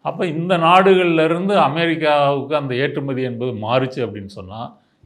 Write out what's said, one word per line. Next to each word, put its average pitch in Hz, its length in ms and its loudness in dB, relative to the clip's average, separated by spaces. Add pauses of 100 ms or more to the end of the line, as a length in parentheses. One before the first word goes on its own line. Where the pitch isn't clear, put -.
அப்ப 180 240 -6
இந்த 170 320 -2
நாடுகள்ல 175 640 4
இருந்து 180 360 2
அமெரிக்காவுக்கு 147 960 0
அந்த 139 200 -2
ஏற்றுமதி 139 460 -4
என்பது 123 300 -6
மாறுச்சு 120 580 -2
அப்படின்னு 101 160 -12
சொன்னா, 101 520 -16 (280)